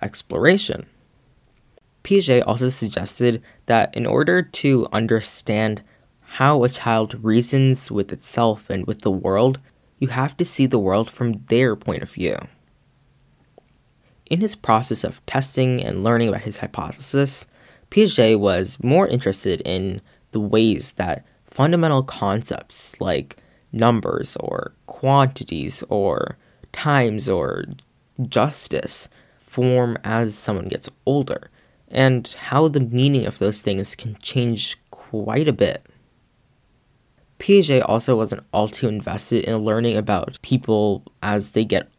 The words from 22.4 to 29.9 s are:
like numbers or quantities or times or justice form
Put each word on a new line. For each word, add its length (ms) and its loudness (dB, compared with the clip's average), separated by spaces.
like 380 -4
numbers 680 0
or 360 -8
quantities 1000 0
or 480 -2
times 560 0
or 360 -2
justice 840 -2
form 640 0